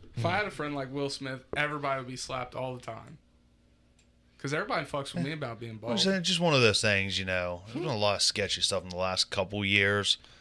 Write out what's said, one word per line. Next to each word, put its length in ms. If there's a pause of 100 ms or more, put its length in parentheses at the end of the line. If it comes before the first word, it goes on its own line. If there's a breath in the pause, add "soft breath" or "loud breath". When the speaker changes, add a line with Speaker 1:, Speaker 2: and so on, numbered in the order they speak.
(180)
Speaker 1:
If 80
I 100
had 100
a 60
friend 240
like 160
Will 180
Smith, 360 (100)
everybody 460
would 80
be 80
slapped 360
all 220
the 60
time. 380 (1160)
'Cause 160
everybody 320
fucks 280
with 100
me 80
about 300
being 200
Speaker 2:
Well, 140
Speaker 1:
bald. 100
Speaker 2:
it's 220
just 140
one 120
of 60
those 220
things, 360
you 60
know. 440
There's 100
been 80
a 100
lot 200
of 60
sketchy 380
stuff 240
in 60
the 80
last 320
couple 340
years. 540 (240 soft breath)